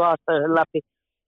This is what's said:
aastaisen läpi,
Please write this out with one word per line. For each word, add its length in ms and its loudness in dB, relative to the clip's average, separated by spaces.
aastaisen 500 0
läpi, 260 -2